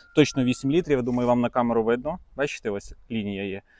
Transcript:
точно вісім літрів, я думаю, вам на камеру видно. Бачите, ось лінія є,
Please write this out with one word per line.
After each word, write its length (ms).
точно 280
вісім 280
літрів, 260
я 60
думаю, 240
вам 140
на 80
камеру 340
видно. 360
Бачите, 340
ось 240
лінія 320
є, 180